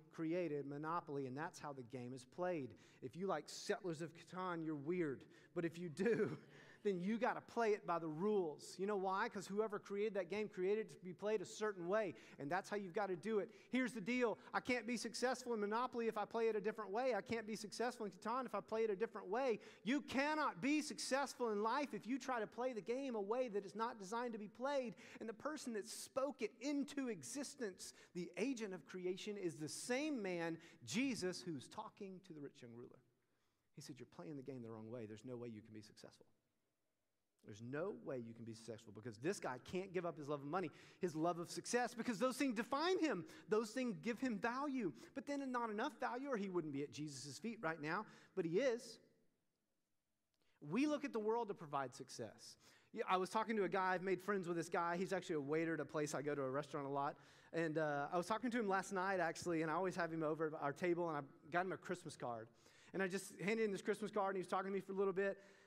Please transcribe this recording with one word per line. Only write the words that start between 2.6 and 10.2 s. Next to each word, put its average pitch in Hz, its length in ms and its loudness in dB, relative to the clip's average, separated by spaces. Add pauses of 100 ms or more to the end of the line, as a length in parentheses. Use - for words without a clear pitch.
If 127 120 -8
you 185 120 -2
like 156 200 2
Settlers 175 540 -2
of 160 140 -6
Catan, 175 500 -4
you're 156 100 0
weird. 147 460 0 (340)
But 170 100 0
if 165 120 -2
you 175 120 -4
do, 170 540 2
<laughs> - 400 -20
then 196 160 2
you 202 180 2
gotta 202 240 2
play 226 300 2
it 208 140 2
by 170 140 2
the 165 80 -2
rules. 160 680 2
You 190 100 0
know 208 80 2
why? 196 320 2
'Cause 196 200 -6
whoever 202 320 2
created 202 340 0
that 185 160 0